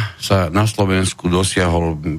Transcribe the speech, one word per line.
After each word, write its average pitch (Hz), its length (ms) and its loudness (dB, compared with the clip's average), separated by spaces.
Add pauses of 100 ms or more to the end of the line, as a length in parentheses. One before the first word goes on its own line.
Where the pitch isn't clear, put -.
(220)
sa 95 240 2
na 92 160 0
Slovensku 95 640 0
dosiahol 87 720 0 (200)